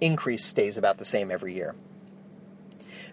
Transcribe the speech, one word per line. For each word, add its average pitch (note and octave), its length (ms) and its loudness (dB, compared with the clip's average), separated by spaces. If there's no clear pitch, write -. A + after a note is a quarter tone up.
increase D3 420 2
stays G#2 340 2
about G2 200 4
the G2 80 -6
same G2 260 0
every F2+ 220 -4
year. F2 200 -4